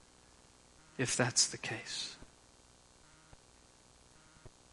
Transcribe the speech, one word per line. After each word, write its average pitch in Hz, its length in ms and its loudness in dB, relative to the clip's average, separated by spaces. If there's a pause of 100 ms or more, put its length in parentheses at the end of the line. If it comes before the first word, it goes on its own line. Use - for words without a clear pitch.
(960)
if 123 200 2
that's 120 300 6
the - 120 -6
case. - 580 -6 (2500)